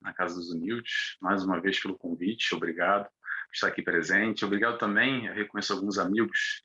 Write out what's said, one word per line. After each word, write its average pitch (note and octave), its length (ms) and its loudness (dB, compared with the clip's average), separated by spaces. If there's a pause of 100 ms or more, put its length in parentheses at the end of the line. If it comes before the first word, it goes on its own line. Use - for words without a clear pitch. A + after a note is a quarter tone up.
à G2 100 -10
Casa F2+ 220 -2
dos F2 160 -8
Humildes, - 720 -4
mais F#2+ 240 0
uma F#2 160 0
vez F#2+ 180 2
pelo F#2+ 180 -4
convite, F2 560 -2
obrigado F2 520 2
por - 500 -10
estar - 140 0
aqui - 120 -4
presente. F#2+ 640 2
Obrigado G#2 320 2
também, A#2 500 2
eu F2+ 80 -8
reconheço G#2 380 -2
alguns G2 260 0
amigos, G#2 680 2